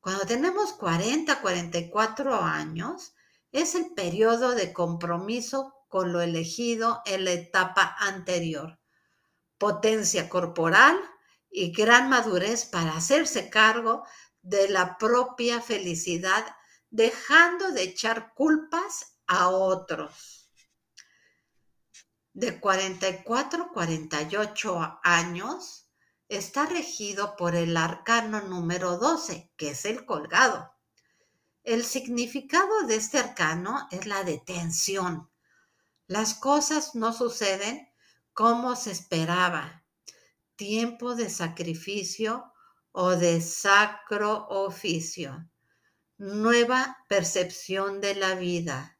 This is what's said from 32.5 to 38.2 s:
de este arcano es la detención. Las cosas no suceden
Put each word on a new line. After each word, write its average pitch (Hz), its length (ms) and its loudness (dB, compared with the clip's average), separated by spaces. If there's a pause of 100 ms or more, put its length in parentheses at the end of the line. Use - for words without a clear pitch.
de 226 80 2
este 226 240 0
arcano 190 720 -2
es 196 160 -8
la 196 160 -4
detención. 175 1080 -4 (800)
Las 214 260 -2
cosas 294 640 0
no 226 180 0
suceden 220 720 -2 (460)